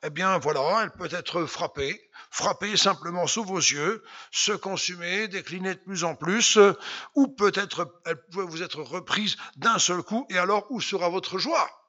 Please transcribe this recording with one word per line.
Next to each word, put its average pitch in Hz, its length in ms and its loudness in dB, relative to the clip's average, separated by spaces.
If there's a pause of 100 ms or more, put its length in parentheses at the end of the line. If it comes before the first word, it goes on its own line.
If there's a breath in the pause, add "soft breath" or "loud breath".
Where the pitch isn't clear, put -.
Eh 160 80 -6
bien, 185 260 2
voilà, 151 460 2
elle 185 80 -4
peut 175 200 -10
être 170 340 -2
frappée, 147 640 -6 (220 loud breath)
frapper 196 460 -2
simplement 175 500 2
sous 220 160 -2
vos 190 140 -4
yeux, 151 460 0 (280 loud breath)
se - 200 0
consumer, 180 760 -4
décliner 185 480 -6
de 185 40 -20
plus 185 240 -6
en 165 120 -2
plus, 196 420 2
euh, 202 160 10 (420 loud breath)
ou 277 120 6
peut-être 190 760 -2
elle 165 160 -4 (100)
pouvait 190 140 -6
vous 165 180 -8
être 156 180 -10
reprise 175 560 -2 (180 loud breath)
d'un 202 240 2
seul 180 240 2
coup, 233 260 -2
et 190 80 0
alors 196 320 2
où 226 120 -4
sera 180 280 0
votre 185 300 -4
joie ? 285 300 0 (200)